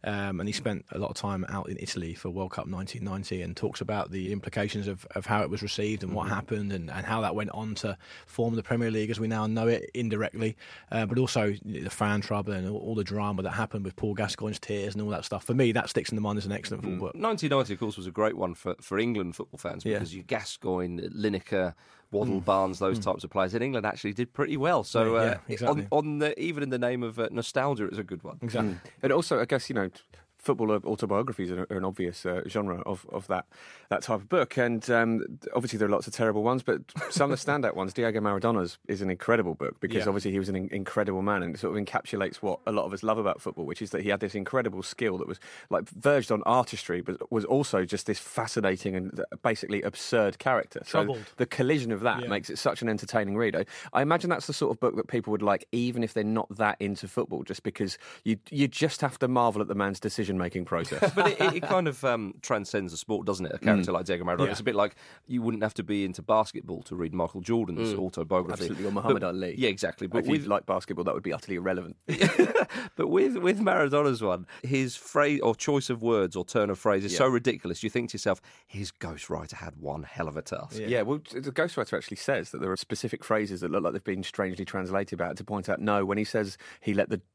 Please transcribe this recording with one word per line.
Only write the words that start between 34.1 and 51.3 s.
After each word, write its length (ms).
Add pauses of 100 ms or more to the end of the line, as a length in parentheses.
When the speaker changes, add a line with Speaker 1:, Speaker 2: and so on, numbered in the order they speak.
Speaker 3:
of 80
book. 260
And, 340
um, 500 (140)
obviously 260
there 80
are 40
lots 160
of 60
terrible 300
ones, 200
but 180 (280)
some 220
of 120
the 80
standout 240
ones, 160
Diego 300
Maradona's 560 (100)
is 140
an 80
incredible 460
book 260
because 240
Speaker 1:
Yeah. 40
Speaker 3:
obviously 220
he 80
was 80
an 80
in-, 160
incredible 520
man 200
and 120
it 40
sort 180
of 60
encapsulates 540
what 300
a 40
lot 140
of 80
us 100
love 140
about 240
football, 240
which 160
is 80
that 140
he 60
had 120
this 140
incredible 480
skill 340
that 100
was, 120 (300)
like, 200
verged 420
on 120
artistry, 580
but 300
was 120
also 400
just 220
this 140
fascinating 760
and 280 (180)
basically 400
absurd 580
character. 460
So 180
Speaker 1:
Troubled. 220 (120)